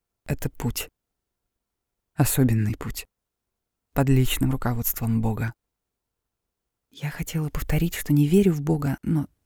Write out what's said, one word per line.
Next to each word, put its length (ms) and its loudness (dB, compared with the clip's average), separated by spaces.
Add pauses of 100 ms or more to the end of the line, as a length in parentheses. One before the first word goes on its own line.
(260)
это 240 -6
путь. 400 -6 (1300)
Особенный 640 2
путь. 280 -10 (880)
Под 160 2
личным 420 2
руководством 720 -2
Бога». 320 -4 (1400)
Я 180 -8
хотела 400 -6
повторить, 460 0
что 180 -2
не 140 6
верю 260 6
в 80 -4
Бога, 420 -2
но 240 0 (180)